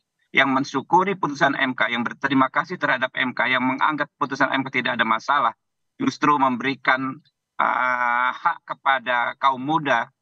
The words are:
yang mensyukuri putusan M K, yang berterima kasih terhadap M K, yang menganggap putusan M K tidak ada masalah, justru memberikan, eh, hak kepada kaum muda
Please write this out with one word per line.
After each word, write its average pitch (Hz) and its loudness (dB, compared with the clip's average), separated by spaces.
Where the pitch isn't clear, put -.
yang 131 2
mensyukuri 175 2
putusan 160 0
M 131 0
K, - -2
yang 117 -2
berterima 131 0
kasih 147 -4
terhadap 131 -2
M 127 -2
K, 123 0
yang 127 2
menganggap 143 0
putusan 135 -2
M 135 0
K 131 -4
tidak 123 -2
ada 117 2
masalah, 113 0
justru 143 2
memberikan, 131 -2
eh, 123 0
hak - -4
kepada 123 -2
kaum 135 0
muda 139 0